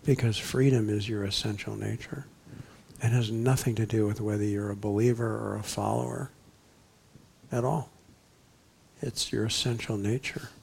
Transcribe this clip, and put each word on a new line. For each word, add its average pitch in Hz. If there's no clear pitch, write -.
because 120
freedom 131
is 104
your 104
essential 104
nature. 107
It 117
has 117
nothing 120
to 110
do 107
with 104
whether 104
you're 104
a 101
believer 110
or 107
a 107
follower 120
at 120
all. 147
It's -
your 110
essential 117
nature 104